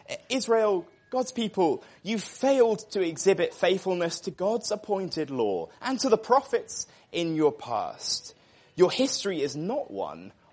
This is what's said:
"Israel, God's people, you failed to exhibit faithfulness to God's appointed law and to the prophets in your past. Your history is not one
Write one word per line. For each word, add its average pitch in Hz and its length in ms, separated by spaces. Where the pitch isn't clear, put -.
"Israel, 220 580
God's 254 200
people, 190 520
you 214 160
failed 240 640
to 196 100
exhibit 175 520
faithfulness 180 680
to 190 100
God's 214 400
appointed 190 580
law 104 400
and 262 200
to 269 100
the 220 80
prophets - 720
in 165 240
your 151 160
past. - 840
Your 175 140
history 202 520
is 139 140
not 196 360
one 87 400